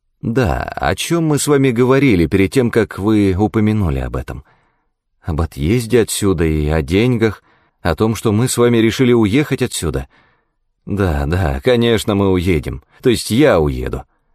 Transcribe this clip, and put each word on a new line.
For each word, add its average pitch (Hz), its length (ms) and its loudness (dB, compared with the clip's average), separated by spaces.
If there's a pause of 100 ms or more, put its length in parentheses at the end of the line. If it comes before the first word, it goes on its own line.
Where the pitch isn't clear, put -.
(240)
Да, 107 400 -2
о - 320 -4
чем 165 300 -2
мы 147 120 0
с - 100 -4
вами 139 240 2
говорили 123 560 2
перед 95 220 2
тем, 120 220 0
как 110 260 -2
вы 101 400 2
упомянули 107 600 0
об 62 160 -6
этом? 65 300 -10 (760)
Об 80 200 -4
отъезде 110 600 0
отсюда 92 440 -2
и 76 240 0
о 80 120 0
деньгах, 107 600 0 (380)
о 87 120 -2
том, 110 220 -2
что 110 160 -2
мы 113 160 2
с - 100 -6
вами 120 200 4
решили 113 340 2
уехать 120 500 2
отсюда. 73 460 -4 (800)
Да, 82 400 -2
да, 76 340 -2
конечно, 117 560 0
мы 98 160 2
уедем. 82 520 -2 (180)
То 131 80 2
есть 104 220 -2
я 117 280 4
уеду. 64 440 -4 (320)